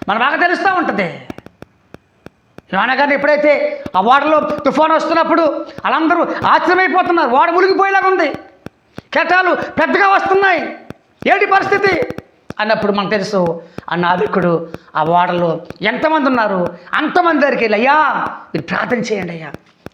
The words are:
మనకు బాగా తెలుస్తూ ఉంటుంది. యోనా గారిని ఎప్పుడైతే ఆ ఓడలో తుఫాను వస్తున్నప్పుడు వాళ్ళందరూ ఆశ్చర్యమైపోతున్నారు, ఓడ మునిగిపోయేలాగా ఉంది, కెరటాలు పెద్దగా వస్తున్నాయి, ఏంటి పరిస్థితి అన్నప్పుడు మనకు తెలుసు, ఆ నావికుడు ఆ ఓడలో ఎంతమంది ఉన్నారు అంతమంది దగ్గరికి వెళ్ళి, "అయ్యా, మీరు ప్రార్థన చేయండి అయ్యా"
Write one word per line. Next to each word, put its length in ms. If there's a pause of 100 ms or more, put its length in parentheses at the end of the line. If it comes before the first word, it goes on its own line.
మనకు 140
బాగా 120
తెలుస్తూ 380
ఉంటుంది. 540 (1500)
యోనా 200
గారిని 220
ఎప్పుడైతే 680 (120)
ఆ 60
ఓడలో 380
తుఫాను 560
వస్తున్నప్పుడు 460 (440)
వాళ్ళందరూ 420 (200)
ఆశ్చర్యమైపోతున్నారు, 840
ఓడ 200
మునిగిపోయేలాగా 600
ఉంది, 240 (800)
కెరటాలు 420
పెద్దగా 520
వస్తున్నాయి, 540 (720)
ఏంటి 120
పరిస్థితి 640 (520)
అన్నప్పుడు 320
మనకు 180
తెలుసు, 520 (280)
ఆ 60
నావికుడు 720 (260)
ఆ 80
ఓడలో 600 (160)
ఎంతమంది 480
ఉన్నారు 480 (160)
అంతమంది 480
దగ్గరికి 220
వెళ్ళి, 140
"అయ్యా, 500 (280)
మీరు 60
ప్రార్థన 360
చేయండి 360
అయ్యా" 180 (420)